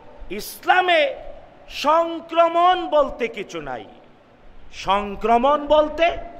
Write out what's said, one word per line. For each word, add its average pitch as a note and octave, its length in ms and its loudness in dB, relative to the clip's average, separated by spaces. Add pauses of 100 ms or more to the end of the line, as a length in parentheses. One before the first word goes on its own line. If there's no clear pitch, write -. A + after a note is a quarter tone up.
(300)
ইসলামে E4 880 0 (540)
সংক্রমণ E4 1160 0
বলতে C#4 400 0
কিছু F#3+ 340 -10
নাই।" B2+ 240 -10 (880)
সংক্রমণ A3+ 960 0
বলতে, D#4 500 2 (220)